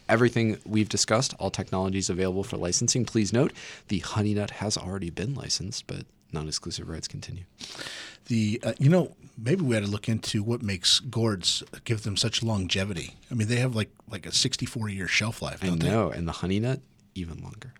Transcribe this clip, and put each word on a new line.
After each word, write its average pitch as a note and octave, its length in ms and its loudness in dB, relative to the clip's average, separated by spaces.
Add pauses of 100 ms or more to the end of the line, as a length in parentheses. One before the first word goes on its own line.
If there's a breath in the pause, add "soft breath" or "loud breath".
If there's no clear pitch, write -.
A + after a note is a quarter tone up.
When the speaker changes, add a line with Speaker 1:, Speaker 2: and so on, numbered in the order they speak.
Speaker 1:
everything A2+ 580 4
we've G#2+ 240 2
discussed, - 500 2
all G2 100 0
technologies F#2+ 600 0
available F#2 320 0
for - 140 -6
licensing. A2 480 2
Please G2+ 280 2
note, B2+ 200 4 (340 loud breath)
the F#2+ 120 0
Honey G#2 360 0
Nut G#2 160 -2
has - 260 -2
already F#2 320 -4
been F2+ 240 -4
licensed, - 540 -4
but F#2+ 180 -8 (260)
non-exclusive D#2 560 -6
rights E2 200 -8
continue. F#2 360 -12 (840 loud breath)
Speaker 2:
The, A2 360 2
uh, A2+ 140 0
you C3 120 6
know, E3+ 260 6 (220)
maybe D#3+ 260 2
we A#2+ 120 2
ought G#2+ 60 2
to G2+ 60 -2
look G2+ 200 -2
into A2 360 0
what A#2 180 -2
makes G2 380 2
gourds A2 640 0 (200)
give A2 200 -2
them G2+ 120 -4
such - 280 0
longevity. G2 720 -2 (160)
I - 20 -6
mean, A2 140 2
they A#2+ 100 2
have, B2 180 2
like, G#2+ 140 0 (200)
like, F2 160 -10
a F2 60 -6
sixty-four - 580 0
year F#2+ 180 -4
shelf G#2+ 340 0
life, - 220 -6
Speaker 1:
I F#2+ 40 0
Speaker 2:
don't F2 120 2
they? E2 100 4
Speaker 1:
know, G2+ 220 4
and E2 160 -2
the D#2 60 -2
Honey F#2+ 260 0
Nut, B2 200 0 (360)
even E2 260 -8
longer. - 380 -14